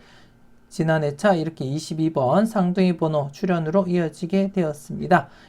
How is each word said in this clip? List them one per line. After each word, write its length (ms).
지난해 460
차 180
이렇게 300
이십이 480
번 340
쌍둥이 520
번호 340
출연으로 560
이어지게 640
되었습니다. 800